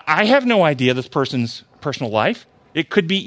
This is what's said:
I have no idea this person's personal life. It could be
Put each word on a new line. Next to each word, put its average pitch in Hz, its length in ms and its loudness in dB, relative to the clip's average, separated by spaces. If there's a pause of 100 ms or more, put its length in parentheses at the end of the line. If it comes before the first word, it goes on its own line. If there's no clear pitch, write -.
I 160 180 2
have 240 200 4
no 226 180 4
idea 127 300 2
this 127 160 -6
person's 127 560 -4 (160)
personal 131 280 -6
life. 113 380 -2 (260)
It 156 160 -4
could 190 180 0
be 190 200 0